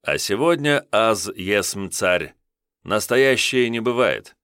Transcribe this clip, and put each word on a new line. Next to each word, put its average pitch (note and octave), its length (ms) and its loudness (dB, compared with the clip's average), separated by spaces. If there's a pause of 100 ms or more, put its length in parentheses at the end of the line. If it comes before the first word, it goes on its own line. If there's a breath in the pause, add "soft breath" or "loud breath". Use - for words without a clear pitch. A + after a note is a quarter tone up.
А D2 160 -4
сегодня D3 720 0
аз G#2 440 2
есмь G2 540 -2
царь. F2+ 440 -2 (500)
Настоящее B2 840 2
не A#2 100 -4
бывает. A2+ 640 0